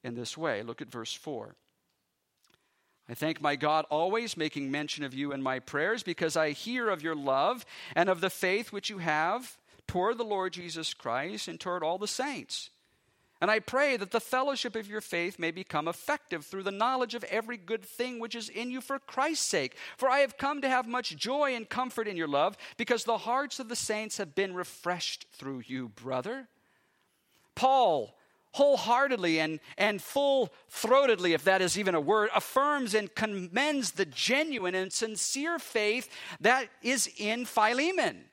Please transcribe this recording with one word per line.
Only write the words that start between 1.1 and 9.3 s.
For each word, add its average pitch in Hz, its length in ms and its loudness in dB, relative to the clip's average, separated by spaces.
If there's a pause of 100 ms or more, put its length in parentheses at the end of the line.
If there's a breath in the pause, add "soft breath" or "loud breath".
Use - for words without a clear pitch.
four. 110 420 -10 (1500)
"I - 60 -10
thank 156 260 -2
my 143 160 2
God 151 360 2
always, 190 440 0
making 147 360 -4
mention 147 320 -4
of 135 100 -8
you 143 180 -4
in 135 120 -4
my 131 160 0
prayers, 180 420 -2
because 165 340 -2
I 156 180 4
hear 240 360 -4
of 170 140 -2
your 160 120 -2
love 143 520 2 (280 loud breath)
and 175 140 4
of 185 100 4
the 180 120 2
faith 196 400 0
which 202 180 -8
you 214 80 -8
have 170 600 0 (280 soft breath)